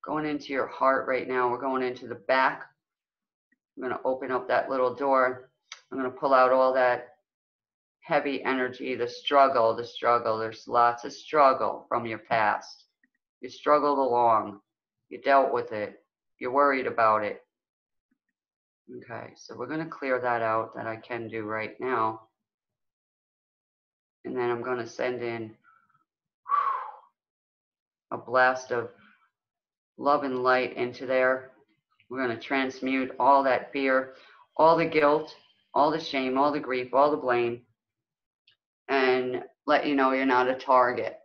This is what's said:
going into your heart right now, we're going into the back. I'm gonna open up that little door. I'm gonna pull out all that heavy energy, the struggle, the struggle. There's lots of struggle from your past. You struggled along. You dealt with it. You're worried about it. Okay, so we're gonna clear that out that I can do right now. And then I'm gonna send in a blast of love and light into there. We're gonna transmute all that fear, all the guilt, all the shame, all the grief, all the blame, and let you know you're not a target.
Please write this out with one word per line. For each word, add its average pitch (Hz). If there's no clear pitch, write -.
going 151
into 143
your 127
heart 131
right 131
now, 127
we're 123
going 131
into 127
the 113
back. 131
I'm 135
gonna 127
open 131
up 123
that 120
little 127
door. 131
I'm 131
gonna 127
pull 139
out 127
all 131
that 127
heavy 143
energy, 127
the 120
struggle, 127
the 120
struggle. 117
There's 110
lots 120
of 135
struggle 131
from 117
your 113
past. -
You 127
struggled 147
along. 117
You -
dealt 139
with 117
it. 104
You're 127
worried 135
about 110
it. 101
Okay, 113
so -
we're 123
gonna 156
clear 135
that 120
out 110
that 113
I 113
can 117
do 110
right 107
now. 113
And 127
then 123
I'm 120
gonna 123
send 123
in 117
a 117
blast 127
of 120
love 139
and 127
light 127
into 123
there. 131
We're 131
gonna 117
transmute 131
all 135
that 127
fear, 131
all 160
the 165
guilt, 156
all 147
the 156
shame, 135
all 147
the 147
grief, 127
all 143
the 151
blame, 120
and 127
let 147
you 147
know 131
you're 135
not 127
a 131
target. 123